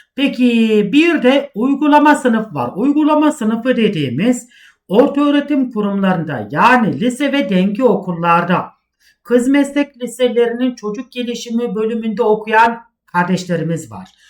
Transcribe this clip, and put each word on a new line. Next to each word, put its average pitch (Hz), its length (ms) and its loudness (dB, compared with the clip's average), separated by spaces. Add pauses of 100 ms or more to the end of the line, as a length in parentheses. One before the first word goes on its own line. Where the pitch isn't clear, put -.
(160)
Peki 233 760 2
bir 311 300 2
de 277 320 2
uygulama 285 600 2
sınıfı 226 400 -2
var. 123 220 -4
Uygulama 294 560 2
sınıfı 226 440 -2
dediğimiz 196 720 0 (400)
ortaöğretim 285 840 2
kurumlarında 185 800 -2
yani 185 500 2
lise 247 320 -2
ve 277 180 -2
dengli 202 340 0
okullarda 170 840 0 (520)
kız 240 260 2
meslek 277 540 0
liselerinin 240 720 -2
çocuk 208 380 -10
gelişimi 233 640 -6
bölümünde 220 480 -4
okuyan 220 580 2 (260)
kardeşlerimiz 165 840 -2
var. 95 180 -16 (220)